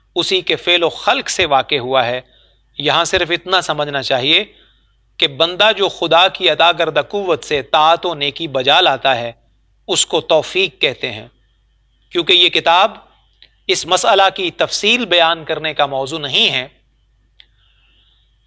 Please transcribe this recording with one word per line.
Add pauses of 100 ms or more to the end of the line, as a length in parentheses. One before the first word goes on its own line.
(160)
उसी
के
फ़ेल
व
खल्क
से
वाक़े
हुआ
है, (540)
यहाँ
सिर्फ
इतना
समझना
चाहिए (760)
कि
बंदा
जो
खुदा
की
अता
करदा
कुव्वत
से
ताअत
व
नेकी
बजा
लाता
है, (520)
उसको
तौफीक
कहते
हैं। (840)
क्योंकि
ये
किताब (680)
इस
मसला
की
तफसील
बयान
करने
का
मौजू
नहीं
है (1800)